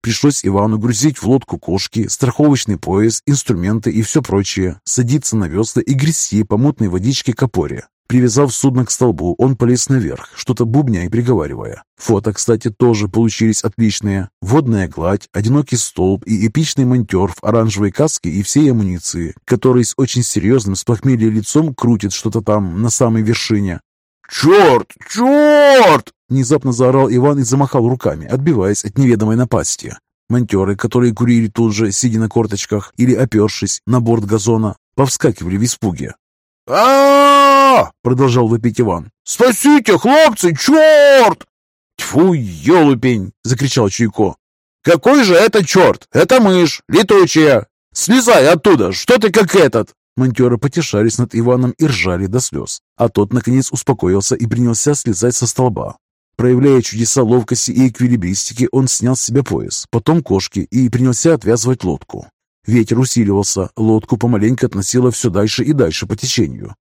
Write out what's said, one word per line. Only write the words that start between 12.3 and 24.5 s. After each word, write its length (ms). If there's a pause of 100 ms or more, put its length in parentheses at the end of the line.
кстати, 380
тоже 380
получились 560
отличные. 640 (120)
Водная 460
гладь, 460
одинокий 440
столб 480
и 220
эпичный 380
монтёр 480
в 120
оранжевой 460
каске 400
и 140
всей 260
амуниции, 640 (100)
который 400
с 120
очень 260
серьёзным 540
с 80
похмелья 440
лицом 460
крутит 380
что-то 300
там 380
на 100
самой 320
вершине. 580 (480)
"Чёрт! 640 (180)